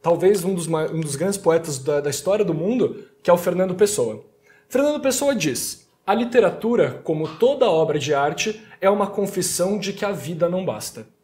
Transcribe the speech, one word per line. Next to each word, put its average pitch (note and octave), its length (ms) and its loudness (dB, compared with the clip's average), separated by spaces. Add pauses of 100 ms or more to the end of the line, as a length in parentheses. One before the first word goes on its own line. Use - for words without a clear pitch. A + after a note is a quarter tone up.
talvez F3 420 2
um F#3+ 100 0
dos E3+ 120 -4
ma-, D#3 200 -2
um D#3+ 140 -4
dos D3 140 -4
grandes F#3+ 240 -2
poetas E3 400 0
da, C#3+ 220 0
da C#3+ 100 -4
história G3 340 0
do E3+ 80 -2
mundo, F#3+ 540 -2 (160)
que - 80 0
é - 20 8
o F#3 60 6
Fernando F3+ 380 -2
Pessoa. A#2+ 480 0 (440)
Fernando D4 320 0
Pessoa C4+ 360 0
diz: - 520 -6 (160)
"A G3 100 0
literatura, A3+ 880 2
como D#3 320 -2
toda C4 340 4
obra D#3+ 260 2
de C#3+ 160 -2
arte, D3 480 -2 (200)
é F#3+ 100 4
uma G3+ 160 0
confissão G3 720 0
de F#3+ 140 -6
que G3+ 120 -6
a G3+ 60 -2
vida E3 380 -2
não F#3 160 -4
basta." A2 420 -8 (180)